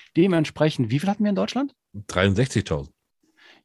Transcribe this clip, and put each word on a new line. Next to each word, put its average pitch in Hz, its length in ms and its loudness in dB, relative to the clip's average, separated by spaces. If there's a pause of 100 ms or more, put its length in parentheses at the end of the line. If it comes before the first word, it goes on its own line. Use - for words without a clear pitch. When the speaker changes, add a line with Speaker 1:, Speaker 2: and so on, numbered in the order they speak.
(160)
Speaker 1:
Dementsprechend, 156 720 2
wie 135 80 0
viel 190 120 -2
hatten 208 140 -2
wir 208 40 0
in 196 80 -2
Deutschland? 254 380 -4 (180)
Speaker 2:
Dreiundsechzigtausend. 95 1040 -2 (680)